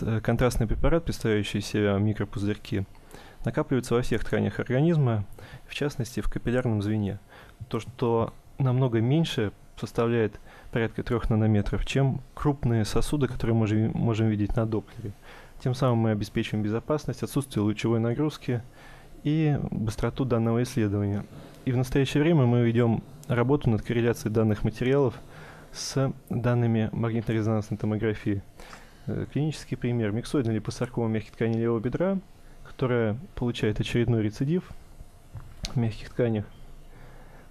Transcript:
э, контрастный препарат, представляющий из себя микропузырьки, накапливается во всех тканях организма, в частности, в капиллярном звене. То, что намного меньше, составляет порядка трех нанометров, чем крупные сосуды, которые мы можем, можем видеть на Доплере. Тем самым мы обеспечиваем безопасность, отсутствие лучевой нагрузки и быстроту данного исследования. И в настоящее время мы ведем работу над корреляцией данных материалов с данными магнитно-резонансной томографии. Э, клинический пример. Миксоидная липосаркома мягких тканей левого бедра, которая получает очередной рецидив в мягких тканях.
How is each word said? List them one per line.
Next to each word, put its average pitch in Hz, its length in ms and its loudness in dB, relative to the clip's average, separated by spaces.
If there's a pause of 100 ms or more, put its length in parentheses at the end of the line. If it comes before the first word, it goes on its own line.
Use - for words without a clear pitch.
э, 110 200 0
контрастный 120 460 2
препарат, 151 360 2
представляющий 104 560 0
из 101 60 -4
себя 104 320 2
микропузырьки, 104 880 -2 (580)
накапливается 123 500 0
во 120 100 4
всех 117 200 0
тканях 104 360 0
организма, 131 680 2 (420)
в - 80 -14
частности, 135 460 -4
в - 100 0
капиллярном 120 500 0
звене. 101 380 0 (480)
То, 117 140 -4
что 117 520 0 (240)
намного 123 440 2
меньше, 127 500 2 (300)
составляет 117 580 0 (320)
порядка 113 320 -2
трех - 260 0
нанометров, 107 560 2
чем 135 360 0 (120)
крупные 120 520 2
сосуды, 127 420 2
которые 117 260 0
мы 113 80 4
можем, 110 320 2
можем 110 340 2
видеть 104 280 2
на 113 100 2
Доплере. 107 460 -6 (520)
Тем 127 120 0
самым 123 240 2
мы 113 120 2
обеспечиваем 107 520 -2
безопасность, 117 600 -4
отсутствие 117 400 -2
лучевой 113 360 2
нагрузки 123 640 -2 (600)
и 151 340 2 (120)
быстроту 117 560 -2
данного 117 380 2
исследования. 104 600 0 (420)
И 135 60 0
в 123 60 0
настоящее 135 460 2
время 156 220 6
мы 120 160 4
ведем 117 420 4 (240)
работу 127 420 2
над 107 120 2
корреляцией 117 520 0
данных 110 300 4
материалов 127 500 2 (600)
с - 380 -2 (180)
данными 117 640 2
магнитно-резонансной 110 840 0
томографии. 107 640 -2 (640)
Э, 104 240 -4
клинический 143 460 -4
пример. 120 340 0
Миксоидная 113 440 0
липосаркома 117 520 -4
мягких 110 240 -4
тканей 113 280 0
левого 117 200 2
бедра, 151 380 0 (480)
которая 120 520 0 (180)
получает 120 440 0
очередной 117 440 2
рецидив 139 400 0 (1080)
в - 40 -2
мягких 113 320 -4
тканях. 113 360 0 (1040)